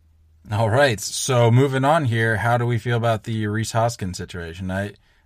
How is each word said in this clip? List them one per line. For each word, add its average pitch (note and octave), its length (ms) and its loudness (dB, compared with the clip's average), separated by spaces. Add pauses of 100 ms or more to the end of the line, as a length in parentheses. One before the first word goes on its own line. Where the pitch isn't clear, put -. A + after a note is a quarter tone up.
(520)
All A2 180 0
right. B2 300 4
So A#2+ 520 2
moving C3+ 320 4
on D3+ 220 2
here, A2+ 320 0
how A#2 200 0
do A#2+ 80 -2
we A#2+ 140 -2
feel A#2+ 180 -2
about A2+ 280 -2
the A2 220 -4
Rhys G#2+ 260 -4
Hoskins A2+ 440 -2
situation? F2+ 540 -10
I, G2+ 220 -6 (320)